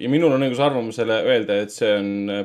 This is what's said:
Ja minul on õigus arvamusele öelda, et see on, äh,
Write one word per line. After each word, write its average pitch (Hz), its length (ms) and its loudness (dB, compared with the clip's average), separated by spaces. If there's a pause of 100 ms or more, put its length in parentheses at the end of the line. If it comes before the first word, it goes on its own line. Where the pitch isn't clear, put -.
Ja 127 80 -2
minul 151 240 4
on 139 80 0
õigus 127 160 -2
arvamusele 117 640 0
öelda, 110 400 2
et 104 80 -12
see 113 240 0
on, 101 160 -2 (160)
äh, 101 160 -4